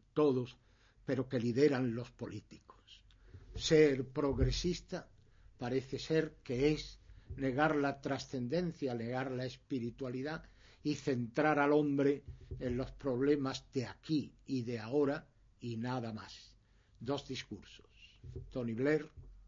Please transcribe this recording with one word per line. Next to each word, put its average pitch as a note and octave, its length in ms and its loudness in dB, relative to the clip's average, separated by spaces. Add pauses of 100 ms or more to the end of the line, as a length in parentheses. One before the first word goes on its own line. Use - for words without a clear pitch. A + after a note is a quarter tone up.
(120)
todos, C3 460 2 (480)
pero C3 240 -2
que B2+ 100 0
lideran B2 540 4
los A#2+ 160 -8
políticos. - 920 -16 (520)
Ser C#3+ 520 6
progresista C#3 1040 -2 (480)
parece B2+ 420 -4
ser D#3 460 0
que C3+ 280 2
es - 280 -8 (360)
negar C3+ 400 2
la C#3+ 260 0
trascendencia, C3+ 920 -4
negar B2 360 -4
la B2+ 160 -4
espiritualidad B2+ 1000 -6 (380)
y D3+ 140 -2
centrar D3 600 2
al C#3+ 140 6
hombre C#3+ 500 4 (380)
en B2 160 -2
los A#2+ 160 -4
problemas C3+ 800 0
de B2 140 -2
aquí C#3 480 -4 (100)
y C3+ 160 -4
de A#2+ 180 -4
ahora C#3 480 0 (320)
y A#2 200 -6
nada A#2 340 -4
más. - 420 -16 (460)
Dos C3+ 260 -4
discursos. - 600 -12 (640)
Tony A#2+ 240 -4
Blair, D3 340 0 (400)